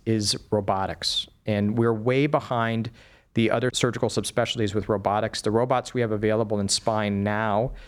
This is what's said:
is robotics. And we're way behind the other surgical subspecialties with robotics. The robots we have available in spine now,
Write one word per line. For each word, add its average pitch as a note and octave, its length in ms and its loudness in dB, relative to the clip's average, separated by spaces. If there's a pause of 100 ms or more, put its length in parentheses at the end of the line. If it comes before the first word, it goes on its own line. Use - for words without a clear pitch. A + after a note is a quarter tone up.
is A2 320 0 (140)
robotics. G2 760 -2 (200)
And G#2 280 0
we're A#2 180 2
way B2+ 340 2
behind A#2 640 -2 (420)
the A2+ 180 2
other B2 200 2
surgical A#2 380 0
subspecialties A2 640 -2
with G#2 160 -2
robotics. G#2 520 0
The G#2+ 100 -2
robots B2 420 0
we B2 80 0
have A2 100 0
available G#2+ 480 0
in G2 100 0
spine G#2 540 0
now, G#2+ 500 0 (140)